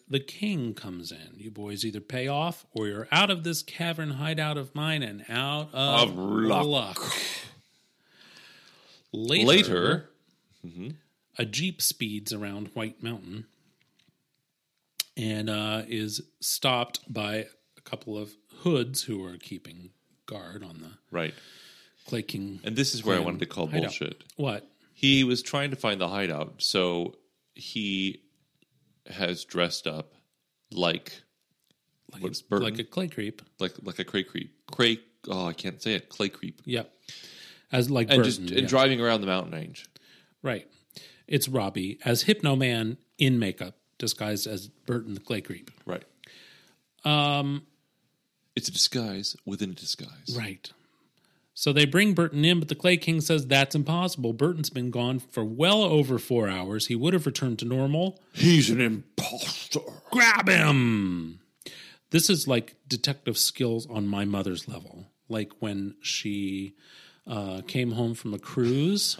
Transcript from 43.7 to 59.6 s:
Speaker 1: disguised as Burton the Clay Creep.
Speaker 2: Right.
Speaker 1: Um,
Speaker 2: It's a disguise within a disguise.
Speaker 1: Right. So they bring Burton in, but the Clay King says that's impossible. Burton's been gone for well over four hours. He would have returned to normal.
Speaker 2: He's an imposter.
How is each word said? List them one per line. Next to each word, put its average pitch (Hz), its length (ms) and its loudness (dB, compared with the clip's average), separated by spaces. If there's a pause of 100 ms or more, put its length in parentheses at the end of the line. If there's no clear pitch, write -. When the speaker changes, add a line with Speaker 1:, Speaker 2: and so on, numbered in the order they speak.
Speaker 1:
disguised 107 480 -4
as 101 220 -8
Burton 113 480 -6
the 92 60 -10
Clay 107 200 -6
Creep. 87 300 -14 (140)
Speaker 2:
Right. 90 180 -6 (1000)
Speaker 1:
Um, 147 640 2 (880)
Speaker 2:
It's - 120 -2
a - 40 -8
disguise 104 640 0 (100)
within 95 260 -4
a - 20 -8
disguise. - 640 -8
Speaker 1:
Right. 101 340 -8 (840)
So - 160 2
they 147 140 8
bring 190 280 6
Burton 160 320 2
in, 175 140 6
but 156 80 0
the 156 80 -2
Clay 180 220 4
King 165 240 2
says 151 260 2
that's 139 260 6
impossible. 151 600 0
Burton's 151 360 0
been 123 220 -4
gone 120 280 0
for - 260 -4
well 165 360 4
over 147 380 4
four 117 300 2
hours. 95 380 -2
He 120 80 0
would 147 180 2
have 170 120 2
returned 127 340 -2
to 117 60 -4
normal. 143 540 0 (140)
Speaker 2:
He's 156 360 8
an 117 120 4
imposter. - 1000 -4 (320)